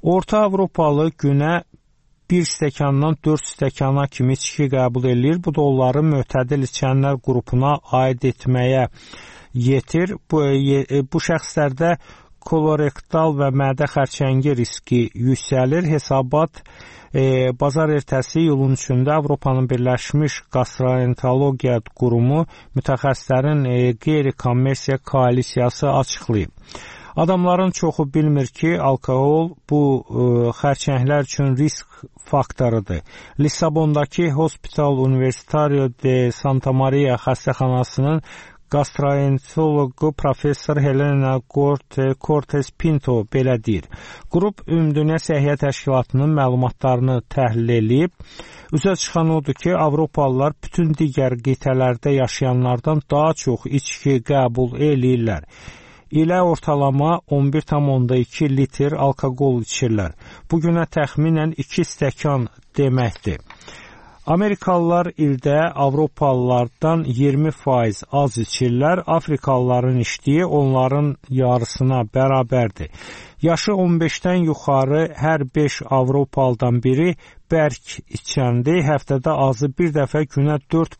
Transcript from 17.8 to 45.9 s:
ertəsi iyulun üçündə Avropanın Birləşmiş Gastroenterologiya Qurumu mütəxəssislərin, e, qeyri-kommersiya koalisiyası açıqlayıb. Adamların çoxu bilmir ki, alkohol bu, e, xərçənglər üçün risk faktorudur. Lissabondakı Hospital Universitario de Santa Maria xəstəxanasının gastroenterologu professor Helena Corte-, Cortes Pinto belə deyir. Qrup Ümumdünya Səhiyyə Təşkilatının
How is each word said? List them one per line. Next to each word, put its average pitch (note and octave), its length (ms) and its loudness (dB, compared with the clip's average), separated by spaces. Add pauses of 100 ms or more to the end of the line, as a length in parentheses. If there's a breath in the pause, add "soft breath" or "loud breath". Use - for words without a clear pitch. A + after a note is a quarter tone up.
ertəsi C#3 460 -2
iyulun C3+ 340 2
üçündə C3 440 0
Avropanın C3+ 480 0
Birləşmiş B2+ 720 0 (100)
Gastroenterologiya B2+ 1300 0 (160)
Qurumu B2+ 500 2 (320 loud breath)
mütəxəssislərin, C3+ 920 0
e, B2 280 2
qeyri-kommersiya C3+ 1000 0
koalisiyası B2+ 920 0
açıqlayıb. B2 600 -2 (640 loud breath)
Adamların F3+ 560 2
çoxu D#3 420 -2
bilmir D3 340 2
ki, E3 340 -2
alkohol C#3 720 0 (160)
bu, D3 120 2 (220)
e, B2 200 -2 (360)
xərçənglər C#3 640 0
üçün C3+ 340 -2
risk D3 300 -2 (380)
faktorudur. A#2 760 -2 (400 loud breath)
Lissabondakı D3+ 920 0
Hospital D3 640 -2
Universitario C3+ 880 0 (160)
de B2+ 280 2
Santa C3+ 420 -2
Maria C3 420 2
xəstəxanasının C3 1040 -2 (520 loud breath)
gastroenterologu C#3+ 1400 0
professor D3 720 -2
Helena C3+ 580 2 (140)
Corte-, C#3 640 0
Cortes D3 580 -2
Pinto C#3 440 0
belə B2+ 340 0 (100)
deyir. G2+ 220 -2 (460 loud breath)
Qrup G3+ 340 -2
Ümumdünya D#3 480 0
Səhiyyə C#3+ 480 0
Təşkilatının C#3 720 0